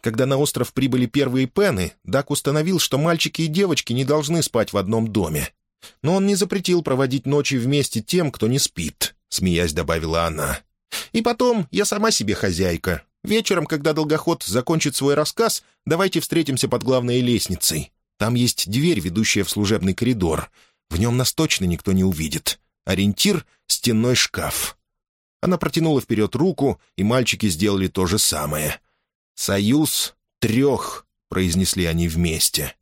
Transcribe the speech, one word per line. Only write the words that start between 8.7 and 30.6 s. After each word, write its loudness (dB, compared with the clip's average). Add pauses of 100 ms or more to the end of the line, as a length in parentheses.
смеясь 0
добавила -2
она. -4 (540)
«И -2
потом, 0
я 0
сама 0
себе -2
хозяйка. -2 (200)
Вечером, 0
когда -2
долгоход 0
закончит -2
свой 2
рассказ, 0 (220)
давайте 0
встретимся -2
под 0
главной 2
лестницей. -2 (240)
Там 0
есть 0
дверь, 2
ведущая 0
в -8
служебный 0
коридор. -2 (380)
В -4
нём 2
нас 0
точно 0
никто 0
не 4
увидит. -2 (260)
Ориентир — 0 (200)
стенной 0
шкаф». -4 (640)
Она 2
протянула 0
вперёд 0
руку, 2 (160)
и 0
мальчики 2
сделали 2
то 0
же 0
самое. -2 (540)
«Союз 0 (240)
трёх», — 0 (220)